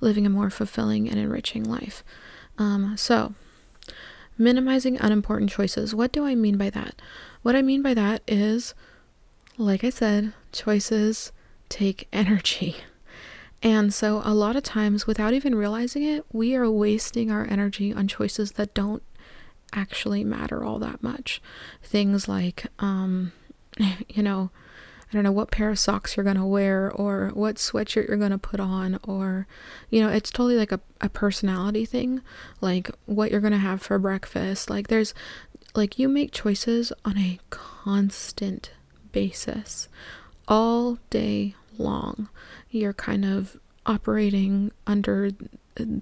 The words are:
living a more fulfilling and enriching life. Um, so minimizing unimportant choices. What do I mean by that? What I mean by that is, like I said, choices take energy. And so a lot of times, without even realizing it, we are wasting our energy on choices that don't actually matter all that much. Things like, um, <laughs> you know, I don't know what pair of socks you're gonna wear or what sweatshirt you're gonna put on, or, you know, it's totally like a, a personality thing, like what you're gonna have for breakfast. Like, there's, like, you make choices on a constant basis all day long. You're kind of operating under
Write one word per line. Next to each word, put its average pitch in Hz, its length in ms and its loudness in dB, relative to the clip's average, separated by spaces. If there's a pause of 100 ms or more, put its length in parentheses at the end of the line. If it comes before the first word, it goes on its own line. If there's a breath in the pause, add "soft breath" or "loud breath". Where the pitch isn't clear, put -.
living 208 240 4
a 202 40 6
more 202 200 2
fulfilling 214 600 0
and 208 80 0
enriching 214 460 -4
life. 220 400 -6 (540 loud breath)
Um, 202 400 0
so 220 360 2 (1040 loud breath)
minimizing 254 600 4
unimportant 214 520 2
choices. 214 460 -2
What 240 160 0
do 294 140 0
I 269 100 2
mean 208 220 4
by 196 120 0
that? - 320 -8 (400 loud breath)
What 247 140 4
I 269 60 6
mean 269 200 4
by 269 140 4
that 214 320 2
is, 214 460 2 (840 soft breath)
like 202 260 2
I 247 60 2
said, 214 440 2 (180)
choices 214 800 0 (380 soft breath)
take - 440 -2
energy. 190 640 0 (840 loud breath)
And 214 300 4
so 214 300 2
a 214 100 2
lot 208 220 4
of 277 80 -2
times, 208 440 0
without 220 260 2
even 269 220 2
realizing 226 480 0
it, 302 280 0
we 226 240 0
are 240 140 2
wasting 220 600 2
our 214 180 0
energy 202 420 0
on 196 160 0
choices 208 460 -2
that 208 200 -4
don't 208 280 -2 (720 loud breath)
actually 202 500 -2
matter - 400 -4
all 214 160 -4
that - 220 -6
much. - 400 -6 (400 loud breath)
Things 202 460 0
like, 185 400 -4 (120)
um, 190 520 -2 (400 soft breath)
<laughs> 196 360 -2
you 214 140 -2
know, 190 300 0 (580 loud breath)
I - 40 -12
don't 208 100 2
know 196 80 4
what 208 200 0
pair 214 180 2
of 202 100 0
socks - 380 0
you're 196 80 2
gonna 190 200 2
wear 196 460 2
or 196 420 0
what 214 220 0
sweatshirt - 540 0
you're 208 80 2
gonna 202 200 2
put 196 220 -4
on, 185 440 -2
or, 190 440 -2 (420 loud breath)
you 226 120 4
know, 214 80 4
it's 214 200 0
totally 247 280 2
like 208 160 2
a, 190 80 -2 (180)
a 202 80 0
personality 202 800 0
thing, 254 360 -2 (380 loud breath)
like 185 320 0 (140)
what 214 260 0
you're 208 80 2
gonna 208 180 4
have 190 240 0
for 202 180 0
breakfast. 190 720 -2
Like, 208 200 -4
there's, 220 240 2 (600 loud breath)
like, 208 240 0
you 269 120 4
make 285 220 2
choices 233 600 0 (140)
on 196 120 -2
a 185 220 0 (100)
constant - 1200 -4 (420)
basis - 720 -4 (580 loud breath)
all 233 520 2 (120)
day 208 460 -2 (220)
long. - 500 -4 (420 loud breath)
You're 208 240 -2
kind 202 300 -2
of 196 340 -2 (280)
operating 202 840 2 (140)
under 202 440 2 (720)